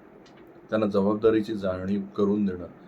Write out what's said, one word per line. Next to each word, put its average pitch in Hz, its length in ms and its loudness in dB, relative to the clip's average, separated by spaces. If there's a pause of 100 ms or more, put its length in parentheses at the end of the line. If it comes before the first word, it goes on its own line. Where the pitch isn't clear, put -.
(680)
त्यांना 110 180 0
जबाबदारीची 107 680 2
जाणीव 95 460 -2 (160)
करून 104 280 2
देणं 90 200 -4 (220)